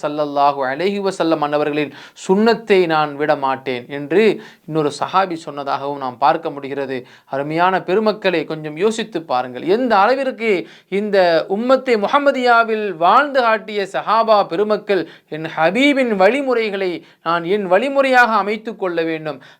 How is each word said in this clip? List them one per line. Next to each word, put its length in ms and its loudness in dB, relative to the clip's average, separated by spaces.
ஸல்லல்லாஹு 560 0
அலைஹி 440 -2
வஸல்லம் 440 0
அன்னவர்களின் 440 -2
சுன்னத்தை 720 2
நான் 300 0
விட 200 2
மாட்டேன் 520 -4
என்று 540 0
இன்னொரு 320 -2
சஹாபி 460 -2
சொன்னதாகவும் 520 -6
நாம் 220 -8
பார்க்க 320 2
முடிகிறது. 560 -6
அருமையான 540 0
பெருமக்களே, 640 0
கொஞ்சம் 320 -10
யோசித்து 460 -2
பாருங்கள். 400 -4
எந்த 340 2
அளவிற்கு 720 0
இந்த 600 2
உம்மத்தே 560 0
முஹம்மதியாவில் 920 2
வாழ்ந்து 440 4
காட்டிய 520 -2
சஹாபா 540 2
பெருமக்கள், 600 -2
"என் 180 -8
ஹபீபின் 600 2
வழிமுறைகளை 880 -2
நான் 220 -2
என் 260 -2
வழிமுறையாக 680 2
அமைத்து 400 -4
கொள்ள 260 -2
வேண்டும். 400 -6